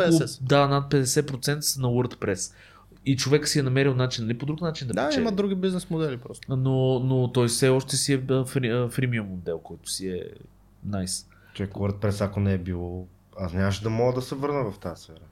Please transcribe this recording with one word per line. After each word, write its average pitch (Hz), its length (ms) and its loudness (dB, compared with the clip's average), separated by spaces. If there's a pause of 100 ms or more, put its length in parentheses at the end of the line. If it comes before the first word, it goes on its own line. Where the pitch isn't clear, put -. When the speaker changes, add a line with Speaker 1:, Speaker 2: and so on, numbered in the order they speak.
(120)
Speaker 1:
петдесет. 147 340 2
Speaker 2:
да, 139 220 6
над 139 220 0
петдесет 143 380 2
процента 143 340 -4
са - 200 -2
на 127 60 2
WordPress. 120 680 0 (520)
И 135 120 4
човек 147 300 2
си 151 120 2
е 139 40 2
намерил 135 300 4
начин, 127 320 0
нали, 117 120 -2
по 143 80 -8
друг 151 160 -4
начин 160 260 -4
да - 60 -4
Speaker 1:
Да, 277 140 0
Speaker 2:
печели. 285 140 0
Speaker 1:
има 233 100 0
други 196 240 0
бизнес 185 340 -2
модели 156 280 -2
просто. - 400 -8
Speaker 2:
Но, 131 420 2
но 127 320 2
той 120 160 4
все 131 220 4
още 131 280 2
си 143 160 0
е, 131 160 2
а, 131 160 2
фри-, 123 240 0 (160)
а, 120 40 -4
фримиум 120 380 -2
модел, 87 320 -6
който - 320 -14
си 95 180 -6
е 90 140 -6 (640)
найс. 95 420 -6 (260)
Speaker 3:
Човек, 98 180 -6
WordPress, 101 540 -2
ако 101 140 -4
не 98 140 2
е 95 40 0
било, 87 500 -6 (320)
аз 90 140 -4
нямаше 98 300 0
да 113 60 -2
мога 120 240 2
да 127 80 -2
се 135 140 -8
върна 135 360 -2
в - 80 -18
тази 82 240 -10
сфера. 80 140 -20 (140)